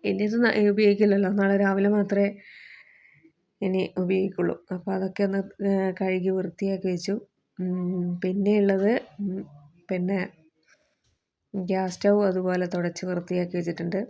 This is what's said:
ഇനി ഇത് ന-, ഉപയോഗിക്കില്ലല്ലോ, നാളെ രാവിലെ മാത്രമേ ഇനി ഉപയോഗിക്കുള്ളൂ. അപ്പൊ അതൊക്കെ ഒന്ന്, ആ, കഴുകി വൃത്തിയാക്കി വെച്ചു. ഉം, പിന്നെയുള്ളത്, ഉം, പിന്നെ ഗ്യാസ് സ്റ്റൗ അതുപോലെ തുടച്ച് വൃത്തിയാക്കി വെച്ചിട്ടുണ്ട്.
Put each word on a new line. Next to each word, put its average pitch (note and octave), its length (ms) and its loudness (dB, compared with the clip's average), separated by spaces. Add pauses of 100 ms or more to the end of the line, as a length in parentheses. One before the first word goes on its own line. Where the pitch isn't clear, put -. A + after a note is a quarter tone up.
ഇനി G3+ 200 -2
ഇത് G#3+ 160 -2
ന-, A#3 140 4 (140)
ഉപയോഗിക്കില്ലല്ലോ, G3+ 640 4
നാളെ G3 240 4
രാവിലെ G3 340 2
മാത്രമേ G3+ 400 2 (1300)
ഇനി F#3 220 0 (160)
ഉപയോഗിക്കുള്ളൂ. F#3 560 0 (160)
അപ്പൊ F#3 220 -8
അതൊക്കെ F#3+ 320 -4
ഒന്ന്, G3 160 0 (240)
ആ, G3 80 2 (220)
കഴുകി F#3 360 -2
വൃത്തിയാക്കി F#3+ 580 -2
വെച്ചു. F3+ 260 -2 (440)
ഉം, F3+ 500 -2 (100)
പിന്നെയുള്ളത്, G3 760 2 (260)
ഉം, G3 220 -6 (460)
പിന്നെ F#3 320 -2 (1400)
ഗ്യാസ് F#3 400 -2
സ്റ്റൗ G#3 280 4
അതുപോലെ F#3 440 0
തുടച്ച് F3 400 -4
വൃത്തിയാക്കി F3+ 500 -4
വെച്ചിട്ടുണ്ട്. E3+ 540 -4